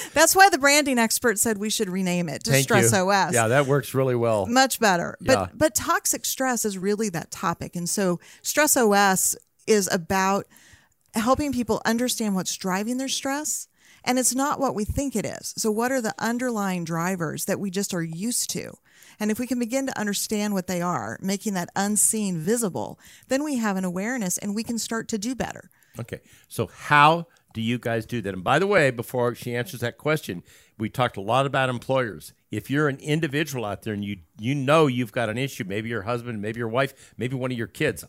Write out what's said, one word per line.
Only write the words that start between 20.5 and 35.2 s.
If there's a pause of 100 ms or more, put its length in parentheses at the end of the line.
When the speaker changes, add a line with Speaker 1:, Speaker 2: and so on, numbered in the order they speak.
Speaker 1:
what
they
are,
making
that
unseen
visible, (280)
then
we
have
an
awareness
and
we
can
start
to
do
better. (300)
Speaker 2:
Okay. (260)
So
how (260)
do
you
guys
do
that?
And
by
the
way,
before
she
answers
that
question, (340)
we
talked
a
lot
about
employers. (180)
If
you're
an
individual
out
there
and
you, (200)
you
know
you've
got